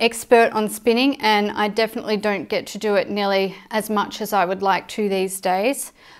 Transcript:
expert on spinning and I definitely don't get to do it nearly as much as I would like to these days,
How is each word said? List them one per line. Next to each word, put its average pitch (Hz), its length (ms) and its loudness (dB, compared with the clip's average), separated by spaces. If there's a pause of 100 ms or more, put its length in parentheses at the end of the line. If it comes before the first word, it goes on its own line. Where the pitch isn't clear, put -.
expert 233 500 4
on 214 160 -2
spinning 240 540 0
and 208 300 2
I 214 180 -2
definitely 220 480 -2
don't 202 320 -4
get 202 180 -4
to - 100 -10
do 202 180 0
it 185 140 2
nearly 196 460 0 (140)
as 214 200 -4
much 208 300 -2
as 214 140 -6
I 196 100 4
would 190 180 -2
like 190 280 0
to 214 180 -2
these 190 320 -2
days, 196 540 -2 (260)